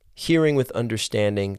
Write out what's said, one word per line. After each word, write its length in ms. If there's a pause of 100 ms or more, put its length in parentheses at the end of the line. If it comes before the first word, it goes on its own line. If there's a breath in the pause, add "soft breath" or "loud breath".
(140)
hearing 420
with 160
understanding, 880